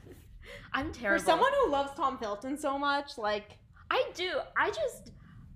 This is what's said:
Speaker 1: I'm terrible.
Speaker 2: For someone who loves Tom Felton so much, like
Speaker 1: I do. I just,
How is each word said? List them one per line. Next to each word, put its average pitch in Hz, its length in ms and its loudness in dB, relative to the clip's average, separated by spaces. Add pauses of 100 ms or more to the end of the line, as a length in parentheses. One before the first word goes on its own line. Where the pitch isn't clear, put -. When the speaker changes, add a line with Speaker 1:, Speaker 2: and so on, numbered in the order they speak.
(720)
Speaker 1:
I'm 285 200 -4
terrible. 240 260 2
Speaker 2:
For - 80 0
someone 392 280 6
who 508 160 6
loves 277 260 2
Tom 262 220 0
Felton 240 380 -4
so 277 220 0
much, 285 400 0
like 208 400 -2 (320)
Speaker 1:
I 523 240 0
do. 359 160 -4 (260)
I 302 140 2
just, 523 400 -4 (460)